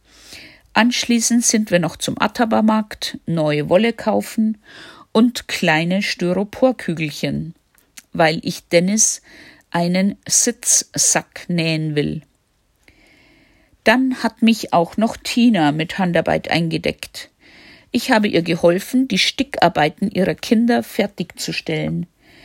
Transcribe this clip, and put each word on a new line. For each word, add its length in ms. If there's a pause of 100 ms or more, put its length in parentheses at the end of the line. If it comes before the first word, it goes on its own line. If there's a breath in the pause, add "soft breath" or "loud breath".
(760 loud breath)
Anschließend 680
sind 260
wir 80
noch 180
zum 240
Ataba-Markt, 1040
neue 420
Wolle 240
kaufen 640 (540 loud breath)
und 360
kleine 540
Styroporkügelchen, 1500 (580)
weil 300
ich 260
Dennis 540 (480 loud breath)
einen 460 (100)
Sitzsack 1200
nähen 460
will. 280 (1600 soft breath)
Dann 380
hat 200
mich 300
auch 240
noch 200
Tina 560
mit 260
Handarbeit 520
eingedeckt. 800 (640 soft breath)
Ich 180
habe 160
ihr 160
geholfen, 640
die 120
Stickarbeiten 920
ihrer 240
Kinder 480
fertigzustellen. 1200 (380 soft breath)